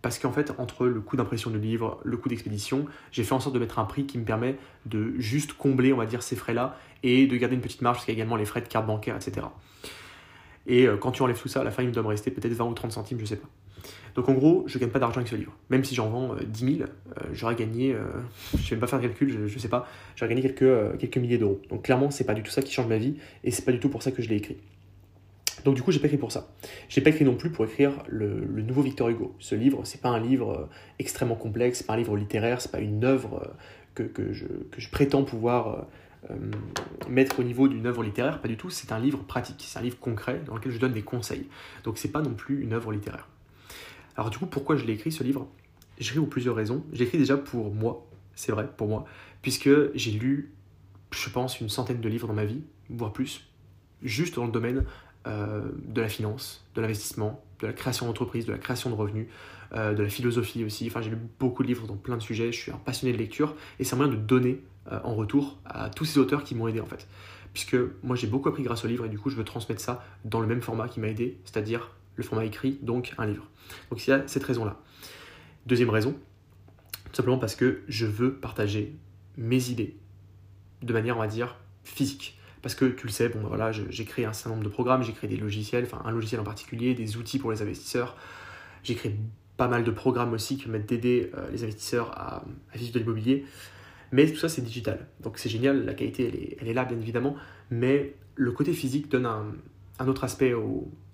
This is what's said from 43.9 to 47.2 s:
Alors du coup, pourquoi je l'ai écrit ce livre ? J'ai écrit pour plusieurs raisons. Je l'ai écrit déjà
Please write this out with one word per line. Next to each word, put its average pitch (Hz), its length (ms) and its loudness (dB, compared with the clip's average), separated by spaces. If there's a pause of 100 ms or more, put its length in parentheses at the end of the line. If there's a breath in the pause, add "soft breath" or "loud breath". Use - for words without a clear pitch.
Alors 117 140 -2
du 107 80 -8
coup, 185 80 -4
pourquoi 143 280 0
je 123 100 2
l'ai 113 100 0
écrit 160 180 -4
ce - 100 -4
livre ? 139 240 0 (540)
J'ai 107 80 -4
écrit 127 100 0
pour 156 100 2
plusieurs 120 280 0
raisons. 113 360 -2
Je 110 60 -8
l'ai 123 60 6
écrit 165 140 2
déjà 135 180 6